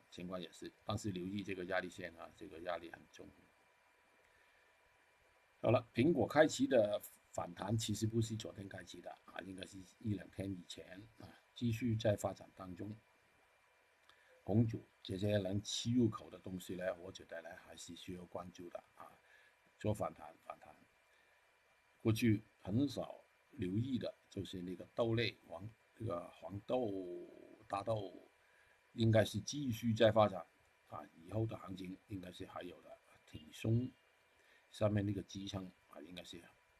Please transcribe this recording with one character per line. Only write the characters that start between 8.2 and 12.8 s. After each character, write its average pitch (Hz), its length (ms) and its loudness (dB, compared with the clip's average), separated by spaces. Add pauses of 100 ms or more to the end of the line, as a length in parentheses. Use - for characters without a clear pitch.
昨 85 160 -6
天 98 160 -10
开 92 160 -10
启 - 160 -14
的 90 120 -12 (140)
啊， - 160 -10
应 92 140 -10
该 92 120 -10
是 98 100 -14 (220)
一 104 160 -2
两 90 160 -8
天 98 200 -4
以 87 160 -6
前 87 320 -14 (200)
啊， 95 100 -14 (240)
继 120 180 0
续 113 240 0
在 107 200 4
发 98 180 -2
展 - 220 -14
当 92 200 -10
中。 104 220 -8 (1500)